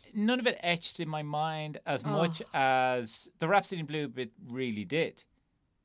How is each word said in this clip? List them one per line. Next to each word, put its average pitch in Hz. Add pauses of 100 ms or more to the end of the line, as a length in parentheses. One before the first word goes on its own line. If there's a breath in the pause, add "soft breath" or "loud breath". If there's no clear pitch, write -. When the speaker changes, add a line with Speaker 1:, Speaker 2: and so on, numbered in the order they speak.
(140)
Speaker 1:
None 226
of 233
it 233
etched 170
in 160
my 151
mind 151
as 143
Speaker 2:
Oh. 151
Speaker 1:
much 160 (120)
as 127 (100)
the 160
Rhapsody 185
in 151
Blue 151
bit 123 (160)
really 117
did. 147 (600)